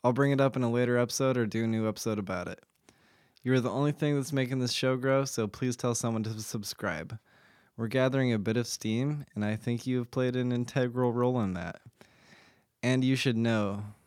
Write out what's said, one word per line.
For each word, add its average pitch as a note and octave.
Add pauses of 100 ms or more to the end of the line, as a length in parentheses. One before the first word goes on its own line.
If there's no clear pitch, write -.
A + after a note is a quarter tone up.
I'll B2
bring C#3
it C#3
up C3+
in C3
a A#2
later B2
episode B2
or A#2+
do A2
a -
new A2
episode G#2+
about F2+
it. F2+ (800)
You B2+
are B2+
the A2+
only C#3+
thing D3
that's C#3
making C3
this B2
show C3
grow, C3+
so A2+
please B2
tell A#2+
someone A2+
to A2
subscribe. G2+ (560)
We're A2+
gathering C3
a A2
bit A2
of A#2+
steam, C3+ (100)
and G#2
I G#2+
think A#2+
you B2+
have A#2+
played B2+
an B2
integral B2
role B2
in F#2+
that. E2+ (1000)
And B2+
you C3
should A#2+
know G#2+ (220)